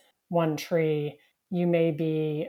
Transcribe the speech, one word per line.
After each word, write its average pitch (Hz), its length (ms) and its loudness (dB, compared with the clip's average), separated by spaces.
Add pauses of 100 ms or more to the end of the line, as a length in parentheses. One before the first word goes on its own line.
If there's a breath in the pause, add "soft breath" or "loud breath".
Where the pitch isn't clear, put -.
(280 soft breath)
one 165 300 0
tree, 151 600 -2 (320 soft breath)
you 175 160 0
may 165 260 4
be, 156 580 -2